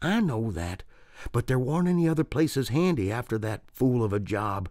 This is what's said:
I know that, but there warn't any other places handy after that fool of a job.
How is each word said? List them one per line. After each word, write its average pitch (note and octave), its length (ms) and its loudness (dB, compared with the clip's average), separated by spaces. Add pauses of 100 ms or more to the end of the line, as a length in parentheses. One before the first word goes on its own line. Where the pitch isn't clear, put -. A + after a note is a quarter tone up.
I G3 180 0
know A2+ 320 0
that, F2 320 -6 (480)
but A#2 160 0
there C3 120 2
warn't D#3 300 0
any F3 180 2
other D#3+ 160 2
places C#3 460 0
handy C#3 420 2
after A2+ 280 -4
that G#2+ 320 -6
fool B2+ 320 2
of G#2 100 0
a G#2 60 2
job. G2 520 -2